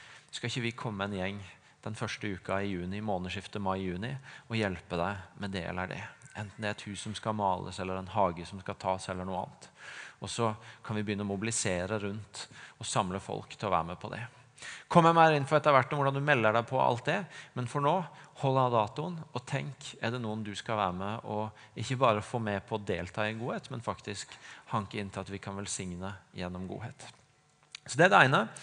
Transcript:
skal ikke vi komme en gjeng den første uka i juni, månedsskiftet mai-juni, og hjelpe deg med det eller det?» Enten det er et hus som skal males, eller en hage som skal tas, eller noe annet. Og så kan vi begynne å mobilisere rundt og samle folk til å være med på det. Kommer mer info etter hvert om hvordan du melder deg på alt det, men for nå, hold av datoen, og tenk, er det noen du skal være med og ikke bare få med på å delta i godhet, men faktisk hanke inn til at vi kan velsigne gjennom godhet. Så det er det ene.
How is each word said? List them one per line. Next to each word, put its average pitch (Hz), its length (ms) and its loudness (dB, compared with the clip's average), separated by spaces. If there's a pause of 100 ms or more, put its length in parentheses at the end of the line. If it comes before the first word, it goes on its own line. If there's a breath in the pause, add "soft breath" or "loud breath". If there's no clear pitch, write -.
(320 loud breath)
skal - 160 -6
ikke 117 160 -2
vi 117 80 -2
komme 104 320 -4
en 101 80 -2
gjeng 98 280 -4 (440 loud breath)
den 107 100 -6
første 107 380 -4
uka 98 300 -2
i 101 100 -2
juni, 92 320 -4
månedsskiftet 95 560 -4
mai-juni, 95 560 -2 (320 loud breath)
og 113 80 -2
hjelpe 92 400 -2
deg 92 480 -4
med 98 80 -4
det 90 160 -4
eller 90 240 -4
det?» - 100 -8 (300)
Enten 104 240 -10
det 107 140 -4
er 104 60 -4
et - 120 -12
hus 101 160 -8
som 107 100 -8
skal 107 220 -2
males, 95 440 0
eller 92 200 -2
en 92 60 -8
hage 90 420 2
som 98 120 -12
skal 95 200 -8
tas, 92 280 -2
eller 92 200 -4
noe 95 160 -4
annet. - 240 -16 (540 loud breath)
Og 101 100 -8
så 110 220 0 (300 loud breath)
kan 107 120 -4
vi 107 80 0
begynne 101 240 -2
å 98 80 0
mobilisere 101 640 0
rundt 101 460 -8 (320 loud breath)
og 110 100 -10
samle 95 320 0
folk - 380 -8
til 107 100 -2
å 90 80 4
være 87 160 0
med - 80 -12
på - 120 -10
det. 120 120 -8 (640 loud breath)
Kommer 165 240 8
mer 165 240 10
info 143 220 4
etter 147 180 6
hvert 127 160 6
om 151 80 -2
hvordan 135 160 2
du 139 80 -2
melder 120 320 6
deg 117 140 2
på 131 100 0
alt 127 300 4
det, 185 160 0 (320 loud breath)
men 123 100 -4
for 143 160 -2
nå, 151 140 4 (480 loud breath)
hold 135 160 6
av 127 100 4
datoen, 131 460 2 (180)
og 123 120 -4
tenk, 143 420 -6 (100)
er 113 160 -2
det 127 80 -4
noen 110 240 -4
du 104 80 -6
skal 110 240 -2
være 92 160 2
med 101 380 -4
og 107 500 -6
ikke 127 160 -4
bare 110 240 6
få - 160 -4
med 104 300 -2
på 113 100 -2
å 104 80 -8
delta 92 400 -2
i 110 80 -2
godhet, 139 380 -6
men 120 100 -8
faktisk - 480 -8 (400 loud breath)
hanke 107 300 -4
inn 98 100 -6
til 98 140 -6
at 95 80 -12
vi 98 100 -8
kan 98 160 -8
velsigne 92 540 -6 (260)
gjennom 90 320 -6
godhet. 104 380 -10 (760)
Så - 160 -8
det 170 80 10
er 196 60 8
det 190 160 10
ene. 170 160 4 (180 loud breath)